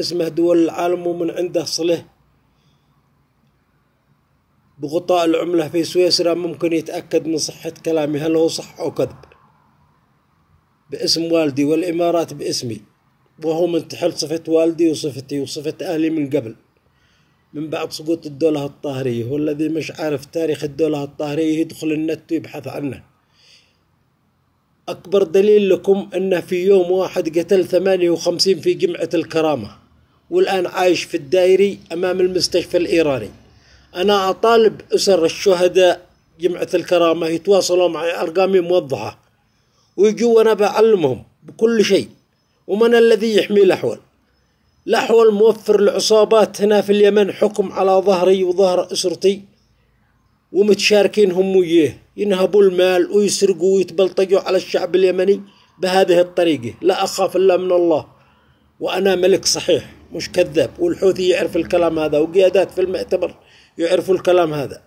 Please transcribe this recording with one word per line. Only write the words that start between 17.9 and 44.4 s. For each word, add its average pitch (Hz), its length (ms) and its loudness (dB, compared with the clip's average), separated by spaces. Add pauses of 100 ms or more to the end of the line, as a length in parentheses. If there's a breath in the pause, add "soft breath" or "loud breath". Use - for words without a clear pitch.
سقوط 156 340 -6
الدولة 147 400 -2
الطاهرية. 131 580 -6
والذي 147 440 -4
مش 151 220 -6
عارف 147 340 -6
تاريخ 156 400 -4
الدولة 147 400 -2
الطاهرية 156 560 -4
يدخل 160 320 -6
النت 156 400 -6
ويبحث 143 360 -8
عنه. 135 340 -10 (1900 soft breath)
أكبر 175 340 -2
دليل 196 480 4
لكم 196 440 0
أنه 185 260 -2
في 180 260 -4
يوم 190 240 4
واحد 175 480 -2
قتل 175 260 2
ثمانية 180 460 0
وخمسين 170 500 0
في 180 140 0
جمعة 165 400 -4
الكرامة، 156 560 -2 (600)
والآن 185 360 0
عايش 180 380 0
في - 120 -8
الدايري 185 600 2 (140)
أمام 185 280 -2
المستشفى 180 560 0
الإيراني. 151 540 0 (640 soft breath)
أنا 381 360 0
أطالب 226 500 2 (140)
أسر 185 300 2
الشهداء 180 840 2 (340)
جمعة 170 340 -4
الكرامة 170 520 0
يتواصلوا 180 600 2
معي، 170 320 -4
أرقامي 185 400 0
موضحة، 147 580 -2 (760)
ويجوا 214 400 2
وأنا 220 180 4
بعلمهم 190 680 2 (180)
بكل 220 420 0
شيء. 190 240 0 (580)
ومن 233 280 2
الذي 226 420 4
يحمي 202 260 2
الأحول؟ 139 360 2 (880)